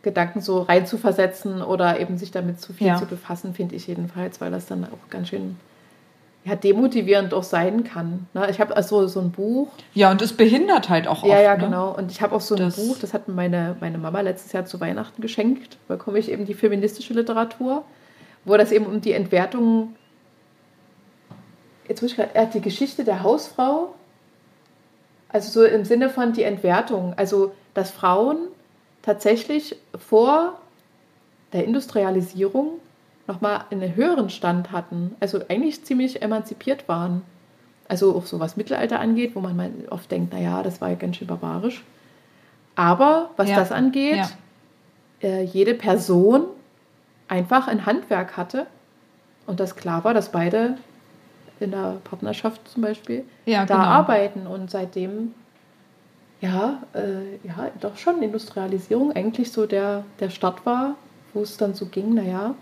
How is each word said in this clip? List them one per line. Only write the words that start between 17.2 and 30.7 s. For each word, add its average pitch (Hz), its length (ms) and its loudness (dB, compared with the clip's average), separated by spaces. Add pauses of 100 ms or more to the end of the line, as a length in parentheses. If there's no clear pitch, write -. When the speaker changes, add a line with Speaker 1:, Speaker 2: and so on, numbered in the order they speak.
Speaker 1:
wo 202 140 6
das 214 160 6
eben 214 140 6
um 208 120 -2
die 202 140 0
Entwertung, 226 840 2 (1900)
jetzt - 140 -4
muss 240 100 -2
ich - 60 -6
grad, - 180 -2
ja, 220 100 6
die 226 160 -4
Geschichte 269 440 -4
der 185 180 0
Hausfrau, 285 720 0 (1300)
also 208 200 -2
so 226 160 8
im 220 200 4
Sinne 240 240 4
von 240 240 0
die 233 100 0
Entwertung, 190 720 0
also 196 380 0 (200)
dass 185 180 -4
Frauen 214 460 2 (640)
tatsächlich 226 720 0 (220)
vor 294 640 4 (920)